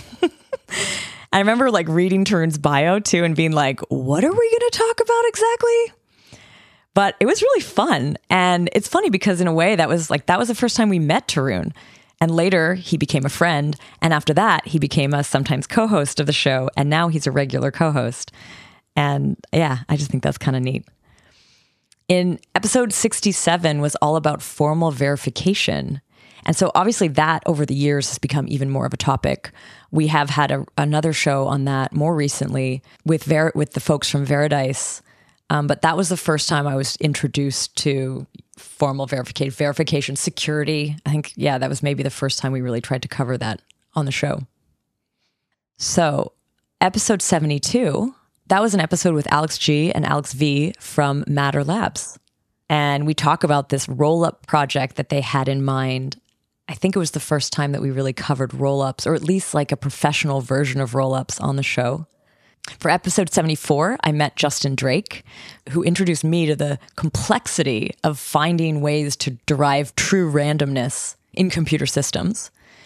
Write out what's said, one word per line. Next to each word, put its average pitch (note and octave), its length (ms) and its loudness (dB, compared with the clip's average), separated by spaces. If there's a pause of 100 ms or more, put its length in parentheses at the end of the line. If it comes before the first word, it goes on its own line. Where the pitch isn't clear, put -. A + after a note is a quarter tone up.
(220)
<laughs> - 920 -6 (220)
I F#3+ 40 4
remember, A#3 300 4
like, F3 200 0
reading F#3 340 2
Tarun's E3 340 0
bio D3+ 420 2
too F3 260 2
and D#3+ 100 0
being D#3+ 160 2
like, C#3 380 0
"What C3+ 340 0
are D#4+ 80 4
we A4+ 200 2
gonna A#4 200 2
talk A4+ 300 0
about A#4 260 2
exactly?" A#4 640 0 (1000)
But G3 260 2
it G3+ 60 2
was F4 160 2
really A#4 200 4
fun. D3+ 540 0 (140)
And F3+ 420 2
it's - 160 0
funny - 220 2
because F#3+ 320 0
in F3+ 60 2
a E3 60 2
way F3 220 4
that E3 140 2
was, E3 200 0
like, - 180 -2
that F3+ 120 4
was A#3+ 80 0
the A#3 80 -2
first A#3+ 220 0
time A3 100 4
we F#3+ 100 2
met D#3 300 2
Tarun. C3 460 -2 (480)
And E3 100 4
later E3+ 440 2
he F3+ 200 -4
became C#3 300 0
a C#3 40 -2
friend. D3+ 460 0 (260)
And E3 120 2
after D3+ 220 2
that, F#3 300 4
he D#3+ 140 0
became C#3+ 340 0
a C#3+ 120 0
sometimes C#3 420 -2
co-host G#3 540 2
of C#3+ 40 -2
the D3 60 2
show. C3 460 0
And C#3+ 120 2
now E3 200 2
he's D#3+ 180 -2
a C3+ 40 2
regular C3+ 380 0
co-host. C3+ 600 -2 (640)
And C#3+ 400 0 (160)
yeah, D3 280 0 (100)
I D3+ 80 2
just C#3+ 120 -4
think C3 140 -2
that's C#3+ 140 -2
kinda C3 240 -2
neat. C3 260 -4 (1200)
In F3+ 320 2 (160)
episode G#3+ 380 2
sixty-seven E3+ 880 0
was D3 160 -2
all D3+ 180 2
about D3+ 260 0
formal D#3 500 0
verification. C#3 1080 -2 (480)
And D#3+ 80 2
so - 200 2
obviously F#3+ 320 2
that D#3 400 2
over D3 180 2
the C3+ 80 -2
years C#3+ 360 2
has - 100 -8
become C3+ 280 -2
even C3+ 220 -2
more C3+ 160 0
of C3 80 -4
a - 40 -4
topic. - 540 -2 (380)
We D#3 180 2
have D3 220 2
had C#3 220 0
a, C#3 120 -2 (140)
another D3+ 340 2
show C#3 360 0
on C#3 180 0
that C3+ 260 0
more D#3+ 240 0
recently C3+ 680 -2 (200)
with D#3+ 200 0
Ver-, D#3 320 2
with D3+ 180 -2
the D3 60 -6
folks D3 320 0
from C#3+ 160 0
Veradice. C#3+ 720 0 (480)
Um, D3 160 0
but D3 160 0
that D#3+ 160 2
was F3+ 120 0
the F3+ 80 -2
first D#3 300 0
time C#3+ 200 0
I C#3 80 -2
was C3+ 220 -4
introduced C#3 800 -2
to C3 500 -2 (300)
formal C#3 500 -2
verifica-, C3+ 440 -4
verification C#3+ 640 -2
security. D3+ 800 -4 (100)
I C#3+ 60 -2
think, D3+ 240 -2
yeah, C#3+ 220 0
that C3 120 -2
was C#3 120 -6
maybe C#3 220 -2
the C3+ 80 -4
first - 260 -4
time C3 140 -4
we C3 100 -4
really A#2+ 200 -4
tried B2 200 -4
to - 60 -8
cover B2+ 320 -4
that A2 220 -6 (340)
on D3+ 100 0
the C3+ 60 -2
show. C#3 340 -2 (1300)
So D3 560 0 (460)
episode F#3+ 440 2
seventy-two, E3 920 0 (340)
that F#3+ 140 4
was G#3+ 140 2
an F3+ 60 4
episode E3 340 0
with D3 160 -2
Alex D3+ 260 0
G D3+ 340 2
and - 140 -2
Alex C#3+ 280 -2
V D3 460 0
from C#3+ 460 -2
Matter C#3+ 380 0
Labs. - 560 -4 (500)
And D3 380 0
we D3+ 80 0
talk D#3 280 2
about D3 260 2
this C3+ 200 -2
roll-up D3+ 560 0
project C#3 520 0
that C#3+ 120 -4
they C#3+ 120 0
had C3+ 260 0
in C3+ 160 0
mind. C3 560 -2 (480)
I - 60 -10
think F#3+ 220 0
it G3 40 0
was D#3+ 120 -2
the D3 80 -4
first - 340 -2
time C#3+ 200 -2
that - 100 -4
we C3+ 80 -2
really C3+ 200 -2
covered B2+ 400 -2
roll-ups, C#3 540 -2
or D#3 80 2
at - 80 0
least, F#3 320 0
like, D3 180 0
a C#3+ 60 0
professional C#3+ 640 -2
version C3+ 400 0
of B2 140 -4
roll-ups C3 440 -2
on C#3 180 -2
the C#3 60 -2
show. C3 440 -2 (720)
For - 100 0
episode F3+ 420 0
seventy-four, D#3+ 720 0
I D#3 80 2
met D3 240 0
Justin C#3 380 0
Drake, C3+ 500 -2 (460)
who E3 140 0
introduced F3 400 2
me D#3+ 240 2
to D3+ 80 0
the C#3+ 240 -2 (160)
complexity - 960 -2 (120)
of D3+ 140 -2
finding D#3+ 640 0
ways D3 360 0
to B2+ 280 -6
derive C#3+ 500 2
true F3+ 360 2
randomness C#3+ 840 0 (180)
in F#3 180 0
computer D#3 340 -2
systems. - 640 -4 (360)